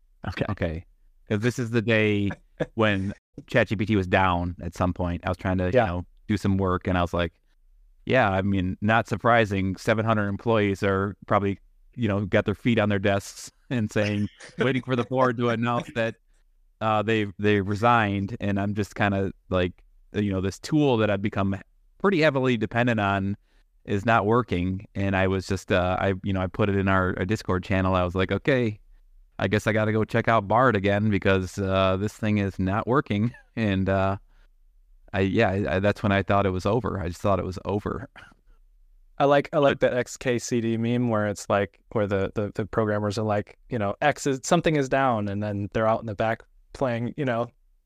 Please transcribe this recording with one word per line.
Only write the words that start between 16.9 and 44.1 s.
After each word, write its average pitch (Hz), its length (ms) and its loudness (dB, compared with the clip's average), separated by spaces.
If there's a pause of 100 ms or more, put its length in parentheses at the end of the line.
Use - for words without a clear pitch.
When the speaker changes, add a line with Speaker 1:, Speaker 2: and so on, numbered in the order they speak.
Speaker 2:
they, 107 260 0 (120)
they 104 220 4
resigned. 101 800 0
And 101 200 -2
I'm 101 140 -2
just 101 220 -4
kinda 98 360 0 (180)
like, 92 240 0 (400)
you 104 180 0
know, 95 100 -2
this 95 180 -4
tool 143 380 2
that 107 120 2
I've 98 120 -2
become 101 340 -2 (420)
pretty 190 240 2
heavily 131 360 2
dependent 113 420 0
on 98 380 0 (480)
is 101 200 -2
not 113 200 4
working. 95 600 0 (100)
And 98 200 0
I 92 120 2
was 95 200 -2
just, - 240 -4
uh, 90 280 2
I, 98 140 2 (100)
you 98 100 -2
know, 92 80 0
I 95 60 0
put 101 220 0
it 98 60 0
in 98 120 2
our, 95 300 2
our 92 80 -2
Discord 92 380 -2
channel. 95 320 0
I 90 80 2
was 90 120 -2
like, 95 160 0
"Okay, 113 480 0 (580)
I - 100 0
guess 104 200 0
I 110 60 0
gotta 107 180 0
go 107 120 2
check 110 240 -2
out 110 200 2
Bard 113 280 4
again 101 340 2
because, 95 480 2
uh, 95 400 2
this 104 160 -4
thing 104 260 0
is 98 200 -2
not 95 280 0
working." 120 520 0
<laughs> - 40 -20 (140)
And, 95 300 0
uh, 98 300 0 (960)
I, 98 80 0
yeah, 98 280 2
I, 92 260 -2
I, 95 40 0
that's 104 240 0
when 107 80 2
I 98 120 2
thought 101 220 2
it 98 40 0
was 92 160 -4
over. 101 340 -2
I 87 80 -6
just 90 140 -10
thought 98 180 0
it 87 60 -4
was 92 180 -8
over. - 460 -6 (1080)
Speaker 3:
I 147 60 0
like, 143 300 4
I 160 60 0
like 139 200 2
Speaker 2:
But 127 120 2
Speaker 3:
the 120 60 -2
X - 200 -4
K 123 220 -2
C 123 200 -2
D 113 160 -2
meme 120 320 0
where 104 200 0
it's - 220 -6
like, 101 300 0 (140)
where 107 120 2
the, 98 300 0
the, 104 180 -4
the 107 120 -4
programmers 104 520 -2
are 110 60 -2
like, 104 340 -4 (120)
you 123 100 -6
know, 101 220 -4
"X 147 260 0